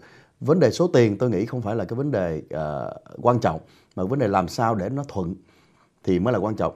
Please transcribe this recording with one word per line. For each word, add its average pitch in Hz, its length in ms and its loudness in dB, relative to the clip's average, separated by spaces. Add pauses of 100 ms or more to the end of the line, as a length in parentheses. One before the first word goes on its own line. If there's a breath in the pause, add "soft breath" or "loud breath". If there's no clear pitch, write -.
(400 loud breath)
Vấn 147 200 2
đề 127 120 6
số 170 220 0
tiền 113 240 6
tôi 127 120 0
nghĩ 101 160 0
không 123 160 -6
phải 104 140 -4
là 104 100 -4
cái 117 120 -6
vấn 139 140 -4
đề, 90 380 -2
à, 76 320 -6 (400)
quan 120 180 4
trọng, 82 200 0 (360 soft breath)
mà 95 80 -4
vấn 123 160 -2
đề 120 80 2
làm 98 200 2
sao 117 280 0
để 98 140 -4
nó 139 180 -6
thuận 92 280 -6 (680 soft breath)
thì 92 160 2
mới 117 140 2
là 104 60 0
quan 104 160 -2
trọng. 85 200 -2